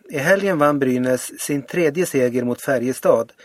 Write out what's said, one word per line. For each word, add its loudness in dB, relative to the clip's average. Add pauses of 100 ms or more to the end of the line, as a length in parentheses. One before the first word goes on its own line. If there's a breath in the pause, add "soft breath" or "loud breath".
(100)
I -6
helgen 2
vann 4
Brynäs 0
sin -4
tredje 0
seger 0
mot -4
Färjestad 0 (120)